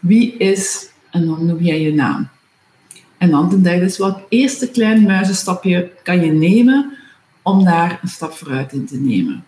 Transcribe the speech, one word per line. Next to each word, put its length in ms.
Wie 360
is, 520
en 160
dan 200
noem 160
jij 180
je 140
naam. 340
En 120
dan 200
ten 120
derde 220
is, 140
welk 300
eerste 420
klein 320
muizenstapje 880
kan 220
je 80
nemen 600
om 220
daar 380
een 60
stap 240
vooruit 400
in 140
te 100
nemen? 520